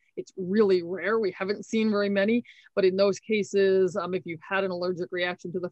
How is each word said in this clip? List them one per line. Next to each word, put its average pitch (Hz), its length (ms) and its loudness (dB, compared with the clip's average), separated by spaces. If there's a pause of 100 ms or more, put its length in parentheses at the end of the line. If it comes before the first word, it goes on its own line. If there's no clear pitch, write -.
(160)
it's - 200 -12
really 190 460 2
rare. 185 380 -2
We 196 100 0
haven't 196 340 -6
seen 220 260 0
very 202 180 0
many, 202 340 2 (320)
but 190 100 2
in 185 120 4
those 196 240 2
cases, 190 760 2
um, 180 180 -4
if 180 120 -6
you've 165 200 -10
had 196 180 0
an 185 80 -4
allergic 175 400 -4
reaction 180 400 -4
to 175 80 -4
the 175 120 -6